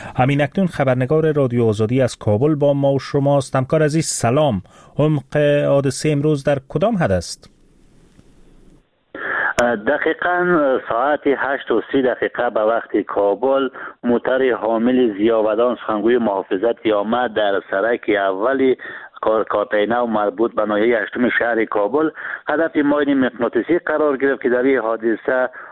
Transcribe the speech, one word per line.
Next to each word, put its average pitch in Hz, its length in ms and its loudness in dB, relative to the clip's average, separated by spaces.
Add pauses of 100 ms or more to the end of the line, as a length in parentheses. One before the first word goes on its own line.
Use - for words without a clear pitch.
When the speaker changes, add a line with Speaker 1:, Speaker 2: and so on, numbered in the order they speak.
(160)
Speaker 1:
همین 139 240 2
اکنون 175 260 0
خبرنگار 147 680 2
رادیو 123 320 2
آزادی 110 380 2
از 120 160 -2
کابل 123 360 2
با 143 200 2
ما 139 180 2
و 139 60 0
شماست. 139 580 0
همکار 147 260 2
عزیز، 151 240 2
سلام. 123 560 0 (360)
عمق 147 380 0 (300)
حادثه 139 420 0
امروز 147 360 0
در 143 140 2 (100)
کدام 202 280 0
حد 147 160 0
است؟ - 380 -4 (2250)
Speaker 2:
دقیقاً 160 920 0 (100)
ساعت 135 380 0
هشت 131 440 -2
و 110 120 0 (100)
سی 139 100 2
دقیقه 120 480 -2
به 110 100 -2
وقت 110 360 0
کابل، 110 720 0 (360)
موتر 123 480 0
حامل 113 640 0
ضیاودان، 110 580 2 (100)
سخنگوی 110 320 0
محافظت 101 680 -2
آمد، 110 480 0
در 101 360 0
سرک 110 400 -2
اولی 107 680 0 (460)
کار-، 110 220 0
کارتای 104 420 0
نو 120 200 0
مربوط 107 480 0
به 107 100 -2
ناحیهٔ 107 380 0
هشتم 113 360 -2
شهر 113 260 0
کابل 117 460 -2 (380)
هدف 156 280 -2
ماین 143 380 2
مغناطیسی 123 640 0
قرار 151 380 0
گرفت 135 260 0
که 135 60 0
در 123 140 2
این 135 160 2
حادثه 113 720 -2 (240)